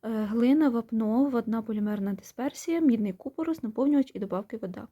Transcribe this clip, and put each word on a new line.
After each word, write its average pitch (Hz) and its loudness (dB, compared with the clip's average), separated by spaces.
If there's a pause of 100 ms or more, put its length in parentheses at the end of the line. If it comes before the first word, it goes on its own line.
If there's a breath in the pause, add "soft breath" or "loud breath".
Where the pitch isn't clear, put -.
Е, 226 -8
глина, 233 4
вапно, 226 0
водна 226 -2
полімерна 208 -2
дисперсія, 285 -6
мідний 226 4
купорос, 320 -6
наповнювач 269 0
і 190 -10
добавки 196 -6
вода. 190 -10